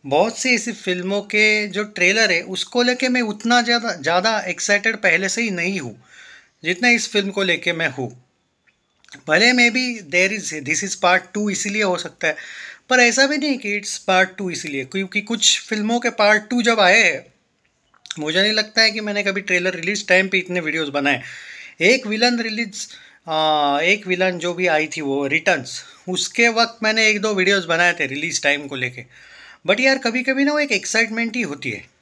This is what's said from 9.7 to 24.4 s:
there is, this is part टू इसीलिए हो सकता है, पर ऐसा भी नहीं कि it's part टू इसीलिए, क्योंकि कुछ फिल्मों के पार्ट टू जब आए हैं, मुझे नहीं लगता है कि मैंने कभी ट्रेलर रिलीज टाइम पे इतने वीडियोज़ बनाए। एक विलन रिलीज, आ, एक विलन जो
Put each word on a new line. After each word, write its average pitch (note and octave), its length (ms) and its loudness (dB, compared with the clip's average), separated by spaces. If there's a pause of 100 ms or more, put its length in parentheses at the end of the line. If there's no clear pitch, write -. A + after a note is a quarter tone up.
there F#3+ 240 2
is, - 140 -10 (160)
this F3+ 200 -4
is - 120 -8
part F3+ 320 2
टू G#3 160 -2
इसीलिए G3+ 340 -2
हो F3+ 140 0
सकता E3 300 -6
है, D#3 80 -2 (540)
पर B3+ 100 4
ऐसा B3 280 4
भी D4 100 -2
नहीं C#4+ 200 0
कि G#3 240 -6
it's - 240 -10
part F#3 320 2
टू F#3+ 120 -6
इसीलिए, C#3+ 360 -8
क्योंकि F#3+ 360 -4
कुछ A3+ 400 0
फिल्मों A3 380 -2
के A#3+ 100 -2
पार्ट G#3 400 4
टू A#3+ 120 0
जब A3+ 180 2
आए G3+ 240 6
हैं, D3+ 220 0 (960)
मुझे D#3+ 220 0
नहीं G#3 100 2
लगता G#3+ 300 -2
है A3 100 4
कि G#3+ 100 -8
मैंने G#3 220 -4
कभी G3 180 -2
ट्रेलर F#3 340 -2
रिलीज F#3+ 320 -6
टाइम F#3+ 200 4
पे F#3+ 100 -2
इतने F3+ 220 -2
वीडियोज़ D#3 320 -4
बनाए। C#3 300 0 (600)
एक A3+ 260 2
विलन A#3 320 0
रिलीज, A3 480 -6 (400)
आ, D3+ 520 2
एक G3 280 2
विलन F3+ 300 0
जो F3 160 -2